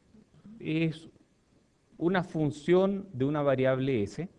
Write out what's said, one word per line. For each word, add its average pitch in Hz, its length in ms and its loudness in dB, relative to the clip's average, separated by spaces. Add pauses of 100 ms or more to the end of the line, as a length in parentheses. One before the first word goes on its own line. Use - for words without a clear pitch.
(580)
es 160 500 -2 (880)
una 175 280 0
función 185 880 0
de 127 120 -2
una 151 180 0
variable 131 600 2
S 147 260 -6 (100)